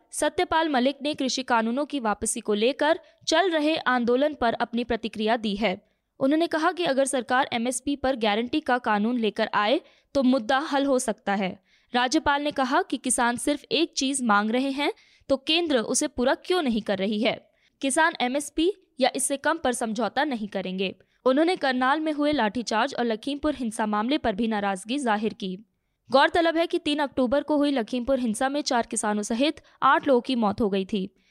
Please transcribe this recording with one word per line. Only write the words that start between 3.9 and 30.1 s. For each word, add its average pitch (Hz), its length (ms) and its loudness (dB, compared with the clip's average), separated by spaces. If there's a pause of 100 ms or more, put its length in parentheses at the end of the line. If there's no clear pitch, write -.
पर 233 180 0
अपनी 240 320 -2
प्रतिक्रिया 220 520 -2
दी 208 200 -2
है। 196 260 -2 (380)
उन्होंने 311 260 2
कहा 330 260 0
कि 339 120 -4
अगर 269 200 2
सरकार 262 480 0
एमएसपी 254 440 -4
पर 269 200 -2
गारंटी 226 440 0
का 247 180 0
कानून 226 400 0
लेकर 214 360 -2
आए 220 260 2 (340)
तो 277 80 2
मुद्दा 254 360 4
हल 285 260 0
हो 269 140 2
सकता 202 360 -4
है। 196 280 -4 (320)
राज्यपाल 285 480 2
ने 294 80 -2
कहा 285 320 0
कि 285 140 -6
किसान 247 400 0
सिर्फ 294 280 -2
एक 302 320 0
चीज 277 260 -2
मांग 208 280 2
रहे 262 200 0
हैं 294 220 -2 (360)
तो 269 80 2
केंद्र 311 420 2
उसे 254 300 -2
पूरा 262 260 0
क्यों 359 280 -2
नहीं 233 200 0
कर 196 160 -4
रही 208 240 -2
है। - 280 -4 (300)
किसान 269 400 2
एमएसपी 294 520 -2 (280)
या 254 160 2
इससे 277 200 -2
कम 311 220 -2
पर 262 140 -2
समझौता 226 520 -2
नहीं 226 240 -4
करेंगे। 190 460 -4 (300)
उन्होंने 320 320 2
करनाल 262 440 0
में 311 120 -2
हुए 294 200 0
लाठीचार्ज 226 600 -2
और 240 100 -2
लखीमपुर 277 500 -2
हिंसा 226 320 -4
मामले 214 320 0
पर 226 160 -2
भी 226 120 -2
नाराजगी 208 520 -2
जाहिर 220 360 -2
की। 185 240 -8 (520)
गौरतलब 320 460 4
है 330 100 2
कि 349 120 -2
तीन 302 200 -2
अक्टूबर 277 440 0
को 302 140 0
हुई 285 140 2
लखीमपुर 254 480 0
हिंसा 247 300 0
में 285 140 -4
चार 240 240 0
किसानों 208 360 -2
सहित 254 380 0 (220)
आठ 294 260 4
लोगों 247 120 6